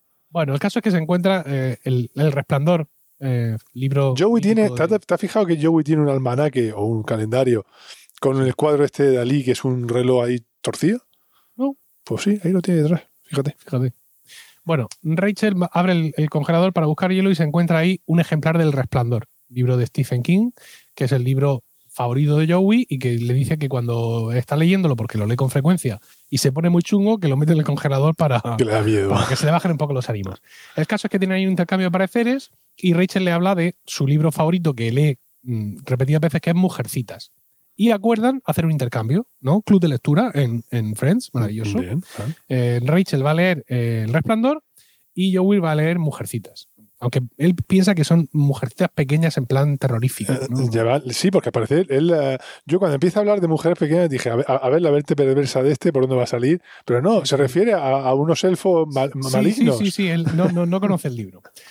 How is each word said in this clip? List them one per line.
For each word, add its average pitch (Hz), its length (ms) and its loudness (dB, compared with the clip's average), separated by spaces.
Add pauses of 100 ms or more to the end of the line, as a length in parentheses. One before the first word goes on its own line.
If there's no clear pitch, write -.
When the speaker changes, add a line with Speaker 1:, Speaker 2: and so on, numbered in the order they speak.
(300)
Speaker 1:
Bueno, 151 240 -4
el 139 60 -2
caso 202 200 -2
es 208 40 -14
que 220 80 2
se 175 60 2
encuentra, 180 500 0
eh, 131 360 -2
el, 123 320 -2
el 151 160 2
resplandor, 151 560 0 (320)
eh, 120 380 -2 (160)
libro 135 440 0
Speaker 2:
Joey 214 240 2
tiene, 220 220 2
Speaker 1:
mítico 165 120 0
Speaker 2:
¿te 123 80 0
has, 170 60 0
Speaker 1:
de 208 100 2
Speaker 2:
te - 140 -2
has 180 60 0
fijado 208 260 0
que 170 160 0
Joey 160 220 4
tiene 151 180 2
un 147 80 2
almanaque 131 640 0
o 104 120 -2
un 113 180 -2
calendario 113 640 0 (540)
con 135 220 0
el 131 140 0
cuadro 147 300 2
este - 180 -2
de 135 140 4
Dalí, 127 260 0
que 123 80 0
es 117 120 -2
un 127 240 -2
reloj 123 380 2
ahí 123 140 -2 (220)
torcido. 196 400 -2 (540)
Speaker 1:
No. 277 200 -4 (280)
Speaker 2:
Pues - 200 -6
sí, 208 200 0
ahí 170 80 0
lo 185 100 2
tiene 170 220 2
detrás, 160 200 0 (200)
fíjate. 139 360 -4
Speaker 1:
Fíjate. 127 340 -4 (680)
Bueno, 143 240 -2 (140)
Rachel 185 600 -2
va-, 175 120 -2
abre 180 200 2
el, 160 240 0
el 151 120 0
congelador 170 440 0
para 160 140 0
buscar 180 240 0
hielo 190 200 2
y 185 40 2
se 170 80 0
encuentra 165 360 0
ahí 180 260 0
un 165 140 2
ejemplar 160 380 0
del 160 140 2
Resplandor, 123 560 -2 (220)
libro 123 280 0
de 123 80 2
Stephen 123 380 -4
King, 208 280 2 (440)
que 143 100 -4
es 123 60 0
el 131 120 0
libro 135 400 0 (260)
favorito 135 480 0
de 160 140 2
Joey 196 380 2
y 143 80 -4
que 123 220 -2
le 120 160 -2
dice 156 240 0
que 143 100 -4
cuando 117 600 -2
está 123 240 -2
leyéndolo, 170 400 2
porque 110 240 -4
lo 104 80 0
lee 117 80 0
con 131 160 0
frecuencia 143 480 0 (280)
y 135 120 -4
se 139 120 0
pone 165 200 0
muy 175 100 4
chungo, 208 380 0
que 175 80 -2
lo 135 100 2
mete 151 140 2
en 160 80 4
el 156 60 0
congelador 143 500 0
para, 135 260 0 (160)
Speaker 2:
Que 120 80 2
le 110 60 -2
da 107 100 0
miedo. 104 280 2
Speaker 1:
para 98 180 2
que 131 80 -2
se 139 100 -2
le 147 60 2
bajen 175 200 0
un 156 60 -2
poco 143 160 -2
los 127 160 -4
ánimos. 101 320 -6 (340)
El 156 120 -2
caso 214 200 -4
es - 40 -6
que 202 80 0
tienen 190 160 0
ahí 190 100 0
un 190 60 0
intercambio 185 360 0
de 180 40 -2
pareceres 233 580 -2 (260)
y 185 180 2
Rachel 185 320 0
le 180 60 2
habla 175 220 2
de 175 220 -2 (100)
su - 220 -4
libro 151 240 2
favorito 160 420 0
que 113 180 -4
lee, 139 260 0 (260)
mm, 110 420 -6
repetidas 135 360 0
veces, 165 200 -2
que - 100 -4
es 170 40 2
Mujercitas. 131 760 -4 (440)
Y 214 160 2
acuerdan 226 540 0
hacer 160 200 -2
un 160 60 0
intercambio, 131 560 -2 (120)
¿no? 156 220 0
Club 196 200 4
de 170 80 0
lectura 147 440 0
en, 120 380 -2
en 107 240 -2
Friends, 185 380 -2
maravilloso. 107 460 -4
Speaker 2:
Bien, 135 240 -6 (160)
ah. 104 40 -8 (260)
Speaker 1:
Eh, 123 340 0
Rachel 147 420 0
va 147 60 2
a 156 40 2
leer, 175 320 0
eh, 117 380 -2
El 113 80 -4
Resplandor 226 500 2 (500)
y 185 220 0
Joey 196 240 4
va 165 120 0
a 151 40 0
leer 160 240 0
Mujercitas. - 720 -6 (300)
Aunque 127 220 -2 (160)
él 170 160 2 (140)
piensa 190 280 4
que 160 100 2
son 170 260 2
mujercitas 143 560 0
pequeñas 151 480 0
en 135 100 -2
plan 139 320 0
terrorífico, 120 540 -2
Speaker 2:
Eh, 131 180 -4
Speaker 1:
¿no? 123 220 -2
Speaker 2:
ya 113 140 0
va, 131 240 2
sí, 180 220 0
porque 175 180 2
al - 20 -10
parecer 139 380 0
él, 156 260 2
eh, 139 220 0 (280)
yo 160 140 0
cuando 175 160 0
empieza 170 240 0
a - 40 2
hablar 208 180 2
de 170 80 0
mujeres 165 280 0
pequeñas 170 320 2
dije, 127 200 -4
"A 117 80 -2
ver, 135 100 0
a, 131 80 0
a 135 140 0
ver 151 120 2
la 165 80 2
verte 147 240 0
perversa 135 480 0
de 143 120 2
este, 165 180 -2
¿por 135 120 2
dónde 131 120 0
va 123 80 2
a 117 40 -4
salir?". 135 340 0 (240)
Pero 123 160 0
no, 202 180 2
Speaker 1:
Sí, 147 80 -6
Speaker 2:
se - 80 0
Speaker 1:
sí. 135 60 2
Speaker 2:
refiere 175 320 2
a, 185 60 0
a 135 340 0
unos 151 320 0
elfos 175 420 2
mal-, 139 240 -2
Speaker 1:
Sí, 139 80 -8 (140)
Speaker 2:
malignos. 208 460 2
Speaker 1:
sí, 208 80 0
sí, 185 40 -2
sí, 196 160 -2
él 165 180 -2 (120)
no, 180 160 0
no, 175 120 0
no 180 140 -2
conoce 190 300 -2
el 120 80 -10
libro. 92 240 -12 (300)